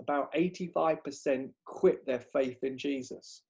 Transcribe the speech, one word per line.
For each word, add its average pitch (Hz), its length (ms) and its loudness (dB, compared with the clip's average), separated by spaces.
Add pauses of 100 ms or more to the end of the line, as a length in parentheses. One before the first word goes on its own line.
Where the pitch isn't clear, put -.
about 139 340 -2
eighty-five 165 680 2
percent 135 500 -2 (100)
quit - 420 2
their 127 120 0
faith 131 460 0
in 131 120 -2
Jesus. 127 720 -6